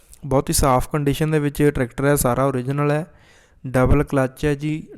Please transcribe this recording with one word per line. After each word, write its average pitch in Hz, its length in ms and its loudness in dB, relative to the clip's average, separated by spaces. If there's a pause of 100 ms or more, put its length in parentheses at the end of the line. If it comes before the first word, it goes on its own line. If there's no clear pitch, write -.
(240)
ਬਹੁਤ 135 240 0
ਹੀ 165 60 -2
ਸਾਫ਼ 131 360 2
ਕੰਡੀਸ਼ਨ 147 400 0
ਦੇ 156 80 2
ਵਿੱਚ 147 220 -2
ਇਹ 147 120 4
ਟਰੈਕਟਰ 135 340 -4
ਹੈ, 143 100 4
ਸਾਰਾ 131 300 0
ਓਰੀਜਨਲ 139 440 -2
ਹੈ। 151 160 -2 (580)
ਡਬਲ 127 380 2
ਕਲੱਚ 131 420 -2
ਹੈ 147 100 0
ਜੀ, 151 280 -6 (160)